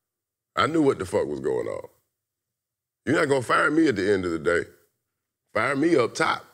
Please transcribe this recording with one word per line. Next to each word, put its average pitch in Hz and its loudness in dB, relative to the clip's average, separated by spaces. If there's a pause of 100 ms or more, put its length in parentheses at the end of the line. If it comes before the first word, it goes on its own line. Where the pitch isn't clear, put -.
(560)
I 107 2
knew 160 0
what 135 2
the 95 -8
fuck 90 -2
was 71 -6
going 64 -2
on. 50 -10 (1160)
You're 139 0
not 165 2
gonna 135 2
fire 165 0
me 156 4
at 117 0
the 98 0
end 95 2
of 90 -2
the 82 -2
day. 85 0 (880)
Fire 123 -2
me 160 2
up 113 0
top. - -4